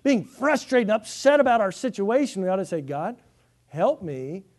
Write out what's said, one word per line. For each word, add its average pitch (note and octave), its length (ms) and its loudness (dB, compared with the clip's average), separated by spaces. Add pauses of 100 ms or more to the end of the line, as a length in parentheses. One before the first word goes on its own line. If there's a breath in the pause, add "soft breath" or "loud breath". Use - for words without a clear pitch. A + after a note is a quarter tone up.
being B3+ 200 2
frustrated B3+ 640 0
and G#3+ 60 2
upset C#4 440 2
about A#3+ 220 4
our G3 100 0
situation, A#3 680 -2
we F#3 60 -2
ought F#3 100 0
to F#3+ 80 -4
say, E3 160 -6
God, D3 360 -6 (500)
help G3+ 340 0
me D3+ 420 -10 (160)